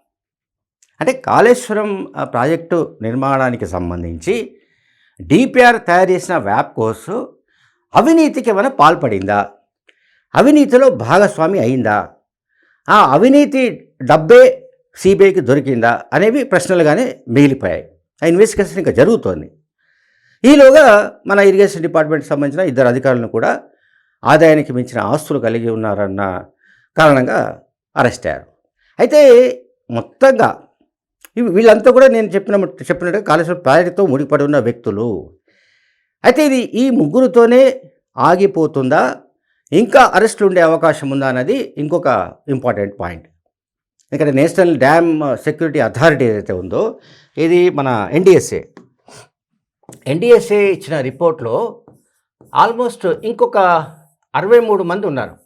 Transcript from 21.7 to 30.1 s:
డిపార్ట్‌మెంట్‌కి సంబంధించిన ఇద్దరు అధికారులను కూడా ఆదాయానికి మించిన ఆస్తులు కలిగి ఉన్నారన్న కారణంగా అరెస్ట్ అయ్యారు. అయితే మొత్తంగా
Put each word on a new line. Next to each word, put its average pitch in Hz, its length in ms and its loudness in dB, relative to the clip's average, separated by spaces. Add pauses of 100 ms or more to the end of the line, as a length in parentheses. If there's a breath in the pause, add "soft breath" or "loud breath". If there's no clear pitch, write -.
డిపార్ట్‌మెంట్‌కి 156 460 -2
సంబంధించిన 143 400 -4
ఇద్దరు 127 180 0
అధికారులను 123 420 -2
కూడా 113 340 -4 (640)
ఆదాయానికి 156 480 2
మించిన 123 280 -6
ఆస్తులు 151 380 -4
కలిగి 117 320 -4
ఉన్నారన్న 101 720 -6 (540)
కారణంగా 139 640 0 (340)
అరెస్ట్ 123 300 -4
అయ్యారు. 69 200 -10 (520)
అయితే 269 500 6 (420)
మొత్తంగా 120 720 -2 (720)